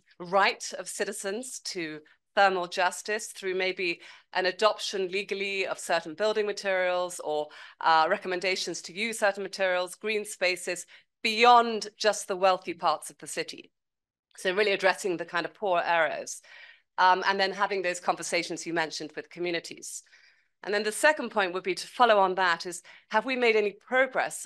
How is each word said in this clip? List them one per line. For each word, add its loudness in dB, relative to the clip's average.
right 0
of -12
citizens -8
to -8
thermal 4
justice -2
through -6
maybe -2
an 0
adoption 0
legally -4
of -6
certain -2
building 0
materials -2
or, -2
uh, 6
recommendations -4
to -14
use -4
certain 0
materials, -2
green -4
spaces, -2
beyond 6
just 2
the -4
wealthy 2
parts 0
of -20
the -14
city. -10
So 0
really 2
addressing 0
the -8
kind -2
of -10
poor 2
areas, 0
um, 6
and 2
then 2
having -2
those -2
conversations -2
you -6
mentioned -8
with -14
communities. -8
And -6
then 0
the -4
second 2
point 0
would -6
be -4
to -12
follow 8
on 0
that 0
is, -8
have 2
we -2
made 4
any 2
progress 0